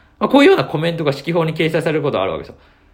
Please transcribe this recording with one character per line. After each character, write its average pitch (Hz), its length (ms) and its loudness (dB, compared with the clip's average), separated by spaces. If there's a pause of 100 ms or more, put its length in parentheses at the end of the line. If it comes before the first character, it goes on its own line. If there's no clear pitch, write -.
(200)
ま 208 80 -2
あ、 - 20 -4
こ 269 100 4
う 285 40 6
い - 20 6
う 359 40 8
よ 392 40 6
う 359 40 4
な 131 80 -2
コ - 120 -6
メ 165 140 -2
ン 165 60 -8
ト 160 60 -6
が 143 100 0
指 - 180 -8
揮 - 20 -2
法 165 120 0
に 160 100 -4
掲 160 160 0
載 160 100 -2
さ 165 100 -2
れ 151 60 -2
る 143 60 -2
こ 139 80 -2
と 107 80 -2
が 92 40 -2
あ 95 40 -2
る 85 60 -6
わ 78 40 -8
け 71 60 -10
で - 20 -12
す - 40 -20
よ。 - 60 -20 (380)